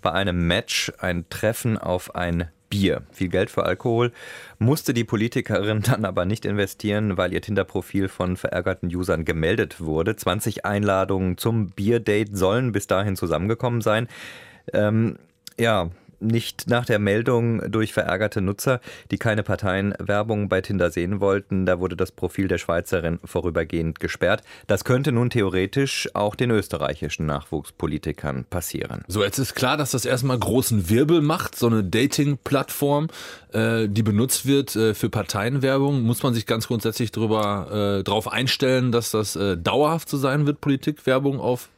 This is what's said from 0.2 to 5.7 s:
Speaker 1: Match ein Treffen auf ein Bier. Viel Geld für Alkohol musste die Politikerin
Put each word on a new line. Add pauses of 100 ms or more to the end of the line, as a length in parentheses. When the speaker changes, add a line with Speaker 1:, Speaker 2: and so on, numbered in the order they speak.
Speaker 1:
Match
ein
Treffen
auf
ein (200)
Bier.
Viel
Geld
für
Alkohol (460)
musste
die
Politikerin